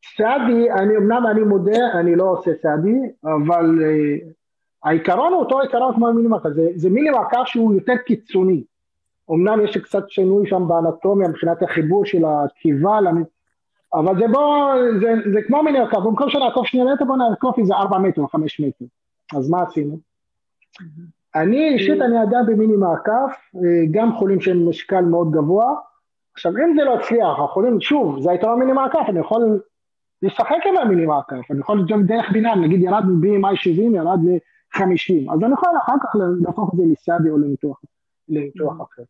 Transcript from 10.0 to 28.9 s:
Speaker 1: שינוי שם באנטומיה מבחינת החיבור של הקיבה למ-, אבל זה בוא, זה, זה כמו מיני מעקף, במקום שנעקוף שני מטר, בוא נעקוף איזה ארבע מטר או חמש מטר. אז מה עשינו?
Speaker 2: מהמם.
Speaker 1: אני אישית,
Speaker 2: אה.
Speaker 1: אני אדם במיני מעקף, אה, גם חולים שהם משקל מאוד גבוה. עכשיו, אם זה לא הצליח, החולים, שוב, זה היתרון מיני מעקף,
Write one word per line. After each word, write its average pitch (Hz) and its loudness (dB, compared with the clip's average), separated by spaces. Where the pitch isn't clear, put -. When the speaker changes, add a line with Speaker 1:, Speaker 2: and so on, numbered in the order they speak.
Speaker 1:
שינוי 196 0
שם 185 -2
באנטומיה 170 0
מבחינת 170 -2
החיבור 170 0
של 175 0
הקיבה 151 0
למ-, 170 0
אבל 170 0
זה 226 2
בוא, 285 2
זה, 226 2
זה 214 2
כמו 277 0
מיני 294 2
מעקף, 220 0
במקום 220 0
שנעקוף 254 0
שני 247 0
מטר, 277 -2
בוא 262 0
נעקוף 240 0
איזה 196 2
ארבע 196 0
מטר 185 0
או 139 -2
חמש 156 -6
מטר. 139 -6
אז 135 -4
מה 180 0
עשינו? 156 -6
Speaker 2:
מהמם. 165 -20
Speaker 1:
אני 233 0
אישית, 233 0
Speaker 2:
אה. 254 0
Speaker 1:
אני 233 0
אדם 240 0
במיני 214 2
מעקף, 214 -2
אה, 175 0
גם 226 0
חולים 196 0
שהם 175 2
משקל 185 -2
מאוד 170 0
גבוה. 185 0
עכשיו, - -4
אם 302 0
זה 302 2
לא 254 0
הצליח, 190 0
החולים, 196 0
שוב, 190 -2
זה 143 0
היתרון 233 0
מיני 262 0
מעקף, 269 0